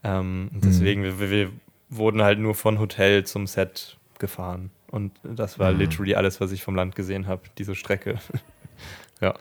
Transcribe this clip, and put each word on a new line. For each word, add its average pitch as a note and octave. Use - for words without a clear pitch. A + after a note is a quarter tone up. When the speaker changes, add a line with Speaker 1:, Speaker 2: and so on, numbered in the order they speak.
Speaker 1:
Ähm, F#2+
und G2+
Speaker 2:
Mhm. -
Speaker 1:
deswegen, G2
wir, F#2
wir, G2
wir G2+
wurden A2
halt G#2
nur G#2+
von G#2+
Hotel G2+
zum G2+
Set -
gefahren. F#2
Und G#2
das A2
war F#2+
Speaker 3:
Mhm. F#2+
Speaker 1:
literally F#2+
alles, F#2+
was F#2+
ich G2
vom G2
Land F#2
gesehen F#2+
hab, -
diese G2+
Strecke. G2+
<laughs> -
Ja. F#2+